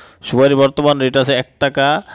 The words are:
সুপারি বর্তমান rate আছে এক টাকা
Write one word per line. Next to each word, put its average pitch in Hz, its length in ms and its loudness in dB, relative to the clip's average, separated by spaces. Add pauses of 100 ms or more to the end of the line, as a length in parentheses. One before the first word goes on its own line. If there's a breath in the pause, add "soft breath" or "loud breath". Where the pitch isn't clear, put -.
(240 loud breath)
সুপারি 135 320 2
বর্তমান 139 440 0
rate 131 180 0
আছে 135 160 0
এক 127 160 -4 (100)
টাকা 143 420 0 (140)